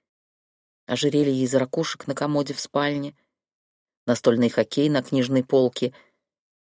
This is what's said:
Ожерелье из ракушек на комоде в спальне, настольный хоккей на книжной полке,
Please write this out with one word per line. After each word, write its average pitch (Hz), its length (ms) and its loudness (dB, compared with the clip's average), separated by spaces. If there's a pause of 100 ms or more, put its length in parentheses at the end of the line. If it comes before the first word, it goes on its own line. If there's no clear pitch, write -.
(880)
Ожерелье 139 560 2
из 127 100 0
ракушек 135 540 -2
на 139 80 -4
комоде 143 400 -2
в - 40 -8
спальне, 143 560 -4 (920)
настольный 120 420 2
хоккей 143 400 0
на 139 140 0
книжной 131 400 0
полке, 127 500 0 (760)